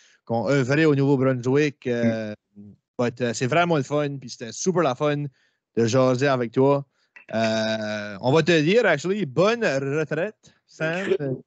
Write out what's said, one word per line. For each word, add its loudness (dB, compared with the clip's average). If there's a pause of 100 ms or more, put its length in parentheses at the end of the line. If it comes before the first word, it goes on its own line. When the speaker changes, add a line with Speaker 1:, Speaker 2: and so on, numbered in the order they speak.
(240)
Speaker 1:
qu'on -2
œuvrait 2
au 6
Nouveau-Brunswick. 0
Euh, -2 (240)
Speaker 2:
Mm. -20 (260)
Speaker 1:
but, -2
euh, -2
c'est -4
vraiment 2
le 0
fun, -4
puis -16
c'était -14
super 0
la 2
fun -2 (520)
de 2
jaser 2
avec -2
toi. 2 (480)
Euh, -2
on 0
va 4
te 4
dire, 4
actually, -2
bonne 0
retraite, -4 (120)
Sam, -6
Speaker 3:
Thank 0
you. -6
Speaker 1:
euh, -4 (120)